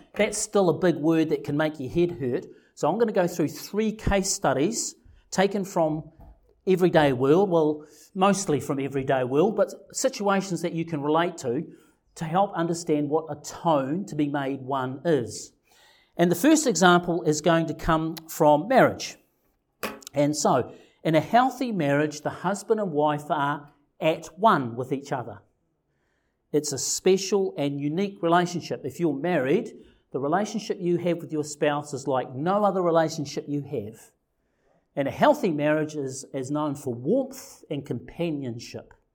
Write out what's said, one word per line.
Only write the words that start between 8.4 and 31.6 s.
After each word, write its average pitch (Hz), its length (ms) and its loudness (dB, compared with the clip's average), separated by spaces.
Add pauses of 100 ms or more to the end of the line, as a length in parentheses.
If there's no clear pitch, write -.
from 139 200 -4
everyday 135 440 0
world, 151 320 2
but 196 160 2 (240)
situations 196 680 -2
that 175 100 -4
you 165 100 -2
can 160 180 -4
relate 160 360 0
to, 131 280 -4 (500)
to 165 100 -8
help 196 300 0
understand 165 520 -2
what 156 220 0
atone, 147 760 -2
to - 100 -14
be 147 120 0
made 139 340 -4
one, 131 440 -4
is. 127 480 -2 (640)
And 175 140 4
the 175 40 0
first 311 300 4
example 175 560 4
is 151 200 0
going 165 260 2
to 147 80 -6
come 160 400 -2 (120)
from 151 400 4
marriage. 175 500 2 (960)
And 147 200 2
so, 147 380 2 (300)
in 160 100 2
a 156 80 6
healthy 254 500 2
marriage, 151 500 0
the 143 100 -6
husband 202 500 -2
and 190 100 -4
wife 147 380 0
are 147 400 -2 (320)
at 160 240 0 (120)
one 160 380 2
with 131 160 -6
each 135 200 -6
other. 117 320 -8 (1080)
It's 147 220 0
a 131 40 -4
special 190 800 0
and 143 220 -2
unique 175 440 -4
relationship. 170 600 0
If - 160 -10
you're 165 140 0
married, 156 600 0 (380)
the 139 80 -4
relationship 202 640 -4
you 175 160 0
have 170 220 -2
with 147 120 -12
your 151 120 -2
spouse 147 500 -4